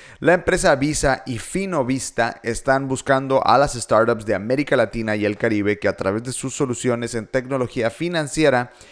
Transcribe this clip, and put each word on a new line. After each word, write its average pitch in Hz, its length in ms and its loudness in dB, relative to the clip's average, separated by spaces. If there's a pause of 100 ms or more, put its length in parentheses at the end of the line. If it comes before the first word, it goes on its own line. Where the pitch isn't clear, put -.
(200)
La 156 140 4
empresa 180 420 2
Visa 139 500 0
y 120 140 -6
Finovista 135 1040 -4
están 135 460 0
buscando 135 580 2
a 113 100 6
las 139 180 2
startups 113 500 2
de 104 100 0
América 131 400 -2
Latina 110 400 0
y 104 80 -2
el 104 140 0
Caribe 104 420 0
que 104 80 0
a 95 80 0
través 101 280 -4
de 127 100 -10
sus - 200 -8
soluciones 120 640 -2
en 110 100 -6
tecnología 123 640 -2
financiera 151 840 0 (180)